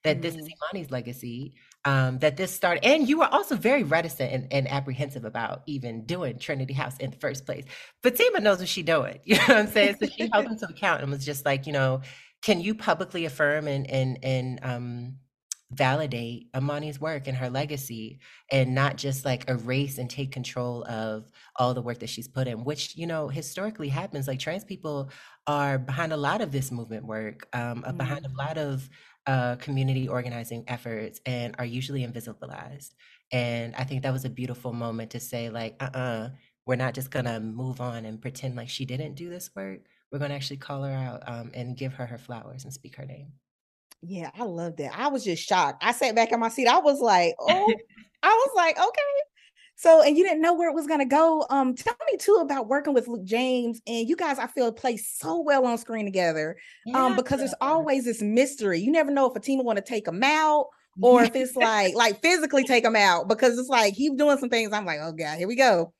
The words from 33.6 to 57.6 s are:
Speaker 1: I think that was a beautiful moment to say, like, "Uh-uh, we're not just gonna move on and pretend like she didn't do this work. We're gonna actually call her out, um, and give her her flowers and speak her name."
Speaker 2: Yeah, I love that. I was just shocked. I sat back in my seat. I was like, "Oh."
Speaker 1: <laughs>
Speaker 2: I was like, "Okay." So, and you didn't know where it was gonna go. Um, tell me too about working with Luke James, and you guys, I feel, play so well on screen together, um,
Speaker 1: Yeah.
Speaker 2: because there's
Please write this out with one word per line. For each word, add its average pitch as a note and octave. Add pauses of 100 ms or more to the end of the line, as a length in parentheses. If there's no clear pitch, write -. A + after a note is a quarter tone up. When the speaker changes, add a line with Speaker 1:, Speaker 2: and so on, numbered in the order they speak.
Speaker 1:
I C3
think C3+
that C3+
was B2+
a B2+
beautiful A#2+
moment A2+
to A#2
say, A#2
like, A2+
"Uh-uh, B2+ (340)
we're B2+
not B2
just C3+
gonna A#2+
move B2+
on A#2
and A2
pretend B2+
like A#2+
she C3
didn't D3
do F3
this F3+
work. G3 (300)
We're C#3+
gonna C#3+
actually C#3
call C#3
her C3+
out, C3
um, A#2
and B2
give C3
her B2
her A#2+
flowers B2+
and C3+
speak -
her C3+
name." C#3 (680)
Speaker 2:
Yeah, E3+
I A3+
love E3+
that. C#3
I B3+
was C4
just E3+
shocked. D#3+
I A3+
sat B3
back A3+
in A#3
my A3+
seat. A#3
I C#4
was C#4+
like, F#3
"Oh." G#4
Speaker 1:
<laughs> - (340)
Speaker 2:
I E4 (180)
was C5+
like, E4+
"Okay." A#4+ (760)
So, D#4+
and D4
you F4+
didn't D#4+
know E4+
where E4+
it C#4
was D4+
gonna D4
go. D#4
Um, C4
tell - (140)
me G#4
too G4+
about C4+
working C#4+
with A#3
Luke A#3
James, A#3+
and A3+
you E4
guys, D4+
I A#3+
feel, A#3+
play B3
so -
well C#4
on A#3
screen A3+
together, E3+ (380)
um, C4
Speaker 1:
Yeah. -
Speaker 2:
because B3+
there's C4+